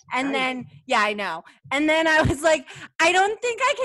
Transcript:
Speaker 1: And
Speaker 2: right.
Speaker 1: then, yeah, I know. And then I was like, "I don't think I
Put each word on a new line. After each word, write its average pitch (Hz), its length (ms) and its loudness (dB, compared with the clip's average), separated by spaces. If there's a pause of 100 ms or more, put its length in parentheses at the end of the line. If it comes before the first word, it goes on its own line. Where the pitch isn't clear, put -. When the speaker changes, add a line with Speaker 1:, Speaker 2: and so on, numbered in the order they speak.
(120)
Speaker 1:
And 269 220 -4
Speaker 2:
right. - 20 -4
Speaker 1:
then, 254 320 -4 (180)
yeah, 247 160 0
I 214 120 0
know. 185 300 -8 (280)
And 294 160 0
then 320 200 2
I 311 160 4
was 294 200 0
like, 320 240 2 (320)
"I 330 140 4
don't 403 280 2
think 480 220 -4
I 539 100 0 (120)